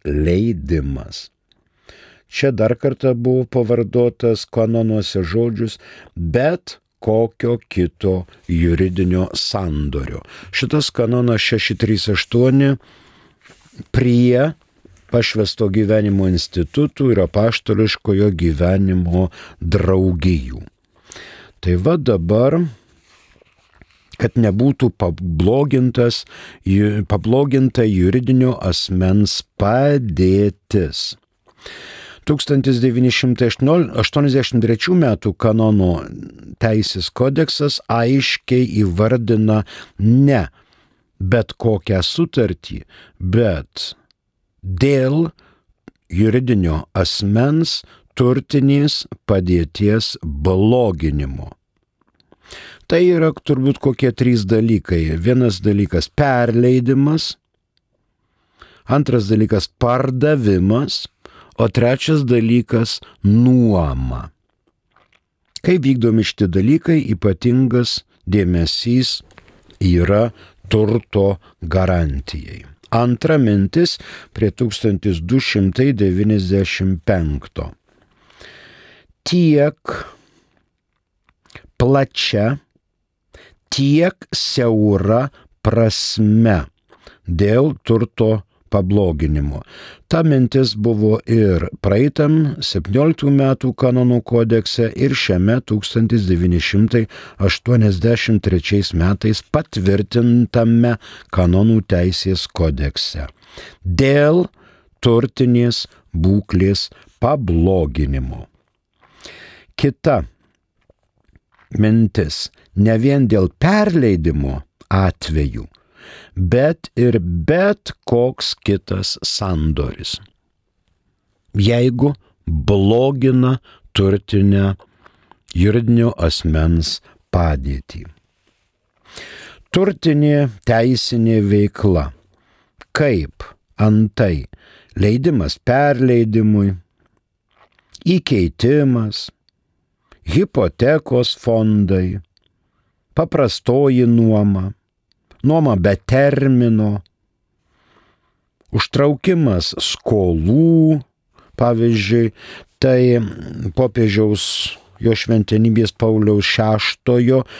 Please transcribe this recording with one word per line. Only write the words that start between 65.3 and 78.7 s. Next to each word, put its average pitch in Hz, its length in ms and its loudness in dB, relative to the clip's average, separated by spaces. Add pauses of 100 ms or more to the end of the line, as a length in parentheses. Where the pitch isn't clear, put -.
Kai 180 160 0
vykdomi 120 480 2
šitie - 240 -2
dalykai, 135 540 2 (100)
ypatingas 120 880 0 (240)
dėmesys 92 960 0 (640)
yra 92 460 2 (420)
turto 107 640 0 (220)
garantijai. 82 1080 -4 (220)
Antra 123 500 0
mintis 117 600 0 (320)
prie 107 180 -2
tūkstantis 101 720 -2
du 113 240 0
šimtai 107 480 0
devyniasdešimt 95 1120 0
penkto. 76 640 -4 (1600)